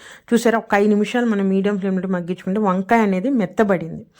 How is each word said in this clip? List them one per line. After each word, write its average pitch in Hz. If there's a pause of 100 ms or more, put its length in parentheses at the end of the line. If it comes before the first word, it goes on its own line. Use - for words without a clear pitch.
(240)
చూసారా, 226
ఒక 220
ఐదు 208
నిమిషాలు 208
మనం 196
మీడియం 196
ఫ్లేమ్‌లో 190
మగ్గించుకుంటే 185
వంకాయ 196
అనేది 196
మెత్తబడింది. 185 (180)